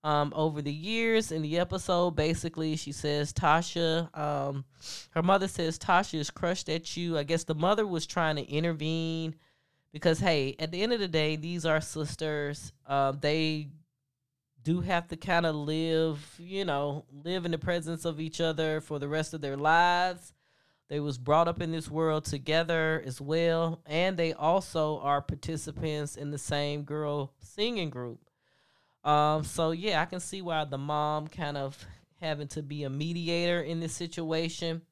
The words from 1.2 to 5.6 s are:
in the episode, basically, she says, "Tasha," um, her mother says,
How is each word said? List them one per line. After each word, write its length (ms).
in 100
the 160
episode, 540
basically, 640
she 160
says, 400
"Tasha," 840
um, 480
her 120
mother 240
says, 320